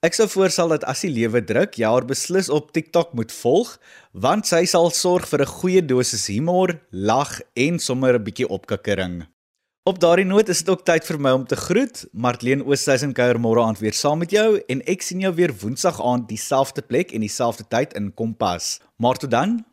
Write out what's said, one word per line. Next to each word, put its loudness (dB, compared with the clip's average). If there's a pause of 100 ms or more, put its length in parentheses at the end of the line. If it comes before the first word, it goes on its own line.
Ek 0
sou 4
voorstel 2
dat 0
as -4
die -2
lewe 0
druk, 0
jy 2
haar 2
beslis -2
op -2
TikTok 0
moet -4
volg, 0 (360)
want 0
sy 2
sal 2
sorg 0
vir 0
'n -12
goeie 2
dosis 0
humor, 0 (140)
lag 0 (140)
en 2
sommer 2
'n 0
bietjie -4
opkikkering. -4 (600)
Op 0
daardie 6
noot 2
is 0
dit -4
ook 2
tyd 2
vir -4
my 2
om 2
te -2
groet. -2 (100)
Martleen -2
Oosthuizen 0
kuier 2
môre 4
aand 0
weer -2
saam 0
met -4
jou 4
en -6
ek -4
sien -6
jou 0
weer 2
Woensdag -2
aand 0
dieselfde -2
plek -2
en -4
dieselfde -4
tyd -2
in -6
Kompas. -4 (180)
Maar 0
tot -6
dan 0 (120)